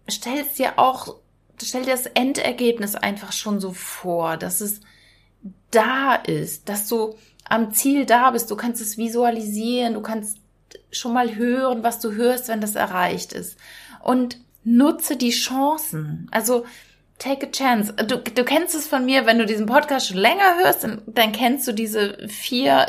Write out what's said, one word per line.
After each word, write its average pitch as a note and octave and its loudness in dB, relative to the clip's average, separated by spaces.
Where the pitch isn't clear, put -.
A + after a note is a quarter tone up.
stellst C#4+ -6
dir - 0
auch, - 2
stell B3+ -6
dir C4 0
das B3+ -2
Endergebnis A#3+ 0
einfach G3+ -4
schon G#3 -4
so F#3 -6
vor, E3+ -4
dass F3+ -4
es G#3 -6
da B3+ 2
ist, - -4
dass G3+ -6
du A3 -2
am A3 0
Ziel C#4 2
da A#3+ 6
bist. A3+ -4
Du G#3 -4
kannst A#3 -4
es G#3+ -8
visualisieren, A3+ 0
du G#3+ -6
kannst G#3+ -6
schon - -6
mal A#3+ 0
hören, A#3+ 0
was A#3 -2
du A3 -4
hörst, A#3+ 0
wenn A3 -2
das G#3+ -4
erreicht F3+ -2
ist. - -10
Und B3+ 0
nutze C#4+ 4
die B3 0
Chancen. A#3 -2
Also, A#3 0
take C#4 -4
a - -16
chance. A#3+ 2
Du, A#3+ -2
du - -2
kennst D#4+ 0
es D4 -4
von C4+ 0
mir, B3+ 4
wenn A3+ 6
du A3+ 2
diesen G#3+ 0
Podcast C4+ 2
schon F#3 -4
länger F4 4
hörst, - 2
dann, - -6
dann A3 2
kennst B3 0
du A#3+ -2
diese G#3 -2
vier C4 2